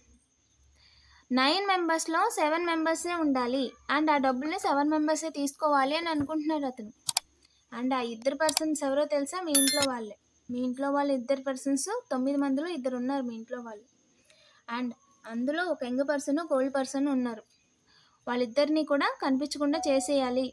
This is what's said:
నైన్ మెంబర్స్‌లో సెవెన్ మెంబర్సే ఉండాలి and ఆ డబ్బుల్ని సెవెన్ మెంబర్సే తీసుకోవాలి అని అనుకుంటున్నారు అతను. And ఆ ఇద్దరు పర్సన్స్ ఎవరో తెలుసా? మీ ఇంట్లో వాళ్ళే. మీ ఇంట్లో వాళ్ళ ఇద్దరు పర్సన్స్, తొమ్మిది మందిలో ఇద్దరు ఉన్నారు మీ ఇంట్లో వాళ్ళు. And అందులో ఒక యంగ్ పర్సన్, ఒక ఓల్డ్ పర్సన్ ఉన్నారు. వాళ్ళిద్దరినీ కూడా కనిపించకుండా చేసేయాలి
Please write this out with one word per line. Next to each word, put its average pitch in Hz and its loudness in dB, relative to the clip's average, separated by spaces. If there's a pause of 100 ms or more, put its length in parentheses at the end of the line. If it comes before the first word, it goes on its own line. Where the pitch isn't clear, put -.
(1300)
నైన్ 277 4
మెంబర్స్‌లో 330 2 (160)
సెవెన్ 330 2
మెంబర్సే 330 0 (100)
ఉండాలి 262 2 (340)
and 311 4
ఆ 285 4
డబ్బుల్ని 277 -2
సెవెన్ 294 2
మెంబర్సే 311 0
తీసుకోవాలి 285 2
అని 339 -2
అనుకుంటున్నారు 302 0
అతను. 214 -12 (800)
And 247 -2
ఆ 254 0 (120)
ఇద్దరు 269 -2
పర్సన్స్ 302 0
ఎవరో 285 0
తెలుసా? 285 -2
మీ 311 0
ఇంట్లో 277 4
వాళ్ళే. 226 -8 (320)
మీ 247 -4
ఇంట్లో 269 -2
వాళ్ళ 285 0 (100)
ఇద్దరు 269 -2
పర్సన్స్, 277 -2 (220)
తొమ్మిది 269 0
మందిలో 277 0
ఇద్దరు 254 -4
ఉన్నారు 269 -2
మీ 233 -8
ఇంట్లో 247 -12
వాళ్ళు. 220 -16 (840)
And 240 -2 (340)
అందులో 254 -2
ఒక 277 -6
యంగ్ 254 0
పర్సన్, 285 0
ఒక 311 -6
ఓల్డ్ 269 0
పర్సన్ 269 0
ఉన్నారు. 240 -2 (840)
వాళ్ళిద్దరినీ 277 2 (100)
కూడా 320 2 (160)
కనిపించకుండా 285 0
చేసేయాలి 262 2